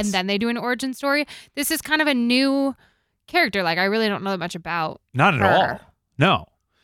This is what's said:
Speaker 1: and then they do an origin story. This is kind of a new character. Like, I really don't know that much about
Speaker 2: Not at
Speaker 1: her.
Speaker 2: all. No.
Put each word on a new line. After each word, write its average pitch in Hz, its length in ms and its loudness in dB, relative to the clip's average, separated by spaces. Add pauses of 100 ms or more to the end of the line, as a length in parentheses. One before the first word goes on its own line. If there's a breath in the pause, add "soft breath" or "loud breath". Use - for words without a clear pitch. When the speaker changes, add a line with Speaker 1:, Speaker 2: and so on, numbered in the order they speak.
Speaker 1:
and 208 100 0
then 185 120 0
they 202 140 0
do 233 100 -2
an 240 80 -4
origin 247 380 -4
story. 285 320 -2 (280 loud breath)
This 285 140 -4
is 320 140 -4
kind 311 180 0
of 302 60 0
a 277 80 2
new 269 580 2 (540)
character. 269 340 0
Like, 170 160 0
I 185 60 2
really 220 240 2
don't 202 160 -4
know 196 80 -4
that 185 80 -4
much 170 160 -8
about 165 460 -6 (120)
Speaker 2:
Not 147 220 4
at - 60 0
Speaker 1:
her. 196 60 4
Speaker 2:
all. 165 340 2 (360)
No. 143 280 2 (380)